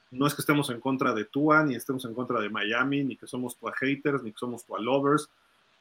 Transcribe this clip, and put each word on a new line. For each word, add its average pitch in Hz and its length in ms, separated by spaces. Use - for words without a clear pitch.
No 131 180
es 143 60
que - 80
estemos 147 280
en 120 100
contra 131 320
de 107 120
Tua, 151 400
ni 139 100
estemos 127 300
en 113 100
contra 123 260
de 104 80
Miami, 117 540
ni 131 140
que - 100
somos 127 300
Tua 107 160
haters, 139 500
ni 113 80
que - 80
somos 123 260
Tua 98 140
lovers, 139 500